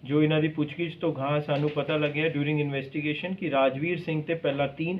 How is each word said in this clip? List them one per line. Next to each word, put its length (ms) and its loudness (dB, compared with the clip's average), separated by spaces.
ਜੋ 200 4
ਇਹਨਾਂ 180 4
ਦੀ 60 2
ਪੁੱਛਗਿੱਛ 480 -2
ਤੋਂ 180 -2
ਗਾਂਹ 260 0
ਸਾਨੂੰ 300 0
ਪਤਾ 280 0
ਲੱਗਿਆ, 300 0
during 300 0
investigation, 760 -2
ਕਿ 160 -4
ਰਾਜਵੀਰ 480 2
ਸਿੰਘ 220 -2
'ਤੇ 120 -2
ਪਹਿਲਾਂ 340 0
ਤਿੰਨ 320 -4